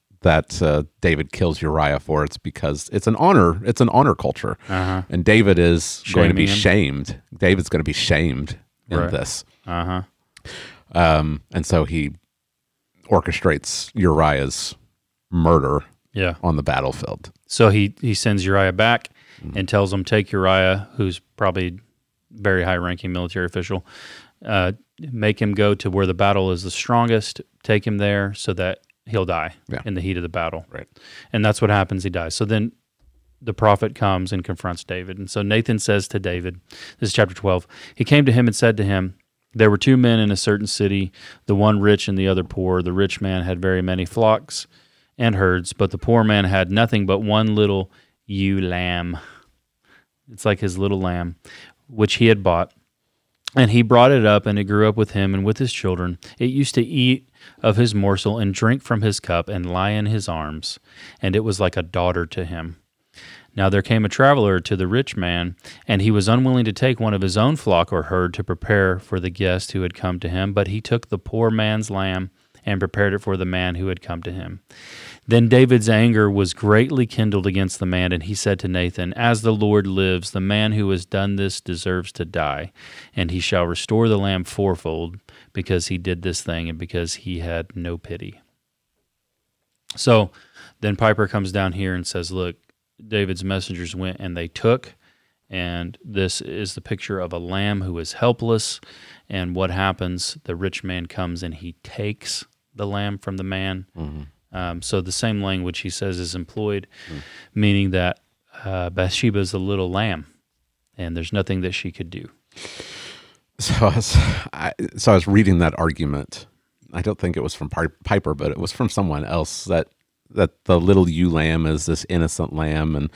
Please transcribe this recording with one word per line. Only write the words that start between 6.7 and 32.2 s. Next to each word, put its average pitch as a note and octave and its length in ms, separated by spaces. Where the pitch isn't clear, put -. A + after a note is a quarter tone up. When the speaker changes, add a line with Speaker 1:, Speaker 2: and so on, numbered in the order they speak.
Speaker 2:
him. C#2 80
Speaker 1:
shamed. - 180
David's F#2 300
gonna D#2+ 160
be D2+ 80
shamed D2 680
in F2 80
Speaker 2:
Right. E2+ 140
Speaker 1:
this. - 320
Speaker 2:
Uh-huh. F2+ 380
Speaker 1:
Um, D#2 460
and E2 120
so E2 200
he D2+ 260
orchestrates - 840
Uriah's D2+ 800
murder D#2+ 540
Speaker 2:
Yeah. F2+ 300
Speaker 1:
on E2 140
the C#2+ 60
battlefield. - 680
Speaker 2:
So A2+ 240
he, G2+ 300
he A2+ 140
sends G2+ 300
Uriah F#2+ 280
back A2+ 380
Speaker 1:
Mm-hmm. - 120
Speaker 2:
and F#2+ 120
tells G2 240
him, G2 100
"Take G#2+ 300
Uriah," F#2+ 640
who's F#2 240
probably F2+ 420
very G2 320
high-ranking F2+ 480
military F2+ 340
official, F2+ 400
uh, F#2+ 280
"make G#2+ 280
him G#2 140
go G#2 220
to - 160
where F#2+ 140
the F#2 80
battle G2 360
is F2 140
the F2+ 80
strongest, A#2 680
take G#2+ 240
him G#2 120
there G2+ 360
so - 200
that F#2 260
he'll G2+ 180
die E2 300
Speaker 1:
Yeah. - 160
Speaker 2:
in G#2 100
the F2+ 60
heat F2+ 160
of F2 80
the F2 40
battle." E2 420
Speaker 1:
Right. - 180
Speaker 2:
And G#2 120
that's G#2+ 180
what G#2 80
happens. F#2+ 320
He F#2+ 80
dies. E2+ 240